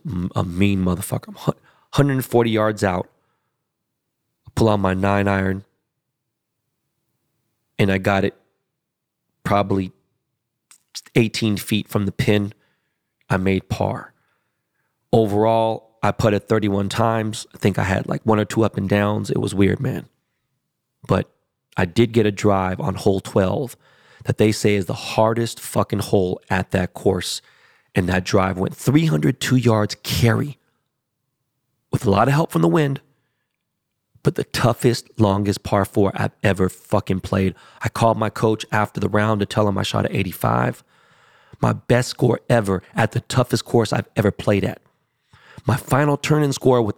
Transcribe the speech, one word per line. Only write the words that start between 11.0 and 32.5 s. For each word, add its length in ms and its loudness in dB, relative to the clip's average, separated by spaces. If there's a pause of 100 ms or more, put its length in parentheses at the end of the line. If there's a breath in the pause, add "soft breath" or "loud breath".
eighteen 420 0
feet 300 -4
from 180 -2
the 60 -4
pin. 420 0 (760)
I 80 0
made 320 -2
par. 440 -6 (1000)
Overall, 920 0
I 80 2
putted 380 0
thirty-one 400 0
times. 640 -4
I 60 -20
think 200 0
I 40 0
had, 240 -2
like, 180 -6
one 140 4
or 60 0
two 180 0
up 120 -2
and 140 -4
downs. 400 0
It 100 -2
was 160 -4
weird, 240 2
man. 280 -6 (960)
But 240 0 (460)
I 80 0
did 300 2
get 120 4
a 60 2
drive 480 0
on 160 -4
hole 240 2
twelve 560 -2 (480 soft breath)
that 140 -2
they 140 4
say 240 2
is 100 -2
the 80 -6
hardest 640 -2
fucking 400 -2
hole 400 0 (100)
at 220 -2
that 220 -2
course. 480 -2 (520 soft breath)
And 140 0
that 160 0
drive 340 0
went 180 -4
three 320 2
hundred 340 0
two 160 0
yards 460 2
carry 540 0 (1300)
with 140 -4
a 40 2
lot 200 4
of 40 2
help 180 0